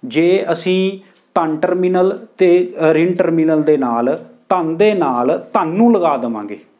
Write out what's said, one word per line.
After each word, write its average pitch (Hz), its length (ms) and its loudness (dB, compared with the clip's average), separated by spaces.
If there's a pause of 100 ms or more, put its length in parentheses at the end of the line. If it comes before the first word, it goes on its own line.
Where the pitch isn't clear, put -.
ਜੇ 170 460 0
ਅਸੀਂ 190 480 -2 (360)
ਧਨ 160 220 0
terminal 185 680 0 (100)
ਤੇ, 180 420 2
ਅ, 160 140 2
ਰਿਣ 170 220 0
terminal 160 480 0
ਦੇ 151 140 2
ਨਾਲ 123 480 -2 (240)
ਧਨ 165 280 -2
ਦੇ 208 160 2
ਨਾਲ 139 600 -2
ਧਨ 185 140 0
ਨੂੰ 226 260 2
ਲਗਾ 165 240 0
ਦੇਵਾਂਗੇ 107 420 -8 (200)